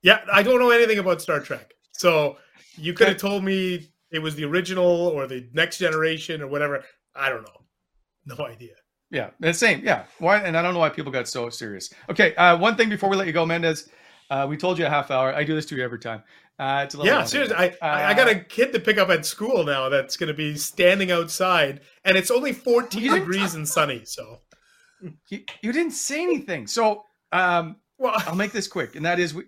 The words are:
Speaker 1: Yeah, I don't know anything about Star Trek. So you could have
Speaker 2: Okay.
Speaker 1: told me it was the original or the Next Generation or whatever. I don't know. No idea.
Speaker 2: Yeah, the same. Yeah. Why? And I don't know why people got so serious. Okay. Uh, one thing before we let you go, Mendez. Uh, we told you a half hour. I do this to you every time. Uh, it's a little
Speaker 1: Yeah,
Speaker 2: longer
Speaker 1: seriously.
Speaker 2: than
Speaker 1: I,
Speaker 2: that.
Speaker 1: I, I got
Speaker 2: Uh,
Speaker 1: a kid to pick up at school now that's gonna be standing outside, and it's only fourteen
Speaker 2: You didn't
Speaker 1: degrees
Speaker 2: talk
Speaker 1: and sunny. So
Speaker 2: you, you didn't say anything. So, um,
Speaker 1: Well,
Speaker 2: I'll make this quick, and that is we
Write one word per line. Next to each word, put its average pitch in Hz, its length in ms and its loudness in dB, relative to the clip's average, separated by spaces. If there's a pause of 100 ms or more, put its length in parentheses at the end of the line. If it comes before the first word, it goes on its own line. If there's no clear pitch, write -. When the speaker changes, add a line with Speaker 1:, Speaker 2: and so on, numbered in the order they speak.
Speaker 1:
Yeah, 208 180 6 (120)
I 202 100 6
don't 247 160 4
know 247 120 6
anything 233 280 4
about 180 240 0
Star 151 180 -2
Trek. - 340 -12 (180)
So 156 440 2 (400)
you 165 180 -8
could 214 140 6
have 190 80 0
Speaker 2:
Okay. 196 120 -4
Speaker 1:
told 196 160 -2
me 185 460 -4 (200)
it 165 100 -6
was 156 140 -6
the 147 100 -6
original 175 640 0
or 143 180 -2
the 127 260 -10
Next 165 260 0
Generation 160 640 -2
or 139 40 -10
whatever. 143 360 -2 (320)
I 135 140 -2
don't 117 140 -4
know. - 960 -20
No 147 100 -8
idea. 117 280 -18 (360)
Speaker 2:
Yeah, 117 200 -6 (100)
the 165 120 2
same. 185 320 2
Yeah. 185 200 0 (140)
Why? 185 200 2
And 175 180 -2
I 165 60 2
don't 180 100 0
know 175 80 0
why 156 80 4
people 147 240 -8
got 123 160 -4
so 120 220 -6
serious. 104 420 -12 (160)
Okay. 180 280 4
Uh, 175 200 8
one 202 200 2
thing 226 120 2
before 208 220 -2
we 196 60 2
let 190 100 0
you 165 60 -4
go, 165 120 2
Mendez. 165 440 -2 (420)
Uh, 139 180 0
we 147 80 -4
told 180 220 -2
you 165 80 0
a - 20 0
half 147 220 0
hour. 131 240 0
I 147 80 -2
do 151 140 -2
this 156 100 -4
to 147 100 -10
you 127 60 -4
every 120 160 -8
time. 113 240 -10 (360)
Uh, 139 260 -2
it's 139 100 -12
a 143 40 -14
little 156 100 0
Speaker 1:
Yeah, 262 80 6
Speaker 2:
longer - 120 0
Speaker 1:
seriously. 262 280 0
Speaker 2:
than 180 80 2
Speaker 1:
I, 180 40 2
Speaker 2:
that. 180 140 -8
Speaker 1:
I, 151 280 0
I 208 40 4
got 254 140 6
Speaker 2:
Uh, 226 40 4
Speaker 1:
a - 20 4 (100)
kid 254 280 0
to 226 80 0
pick 208 180 0
up 185 120 4
at 160 160 2
school 214 380 -2
now 135 240 -2
that's 135 280 -2
gonna 156 180 -4
be 151 220 -6
standing 185 540 2
outside, 170 680 0 (240)
and 190 120 4
it's 185 140 0
only 254 220 0
fourteen 240 500 0
Speaker 2:
You 262 80 0
didn't 185 180 2
Speaker 1:
degrees 190 220 0
Speaker 2:
talk 165 60 -8
Speaker 1:
and 151 120 -6
sunny. 139 360 -2
So - 360 -16 (880)
Speaker 2:
you, 202 120 -12 (220)
you 226 100 -4
didn't 320 200 -2
say 302 300 -6
anything. 202 460 -4
So, 208 360 0 (280)
um, 175 440 0 (220)
Speaker 1:
Well, 247 160 0 (120)
Speaker 2:
I'll 160 100 -6
make 202 160 -2
this 208 160 -6
quick, 143 260 -6
and 151 100 -8
that 175 140 0
is 170 160 -2
we - 140 -12